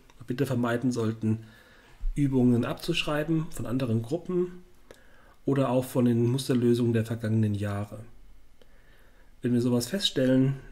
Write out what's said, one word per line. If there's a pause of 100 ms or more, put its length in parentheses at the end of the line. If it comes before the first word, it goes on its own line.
(260)
bitte
vermeiden
sollten, (720)
Übungen
abzuschreiben
von
anderen
Gruppen (840)
oder
auch
von
den
Musterlösungen
der
vergangenen
Jahre. (1400)
Wenn
wir
sowas
feststellen, (120)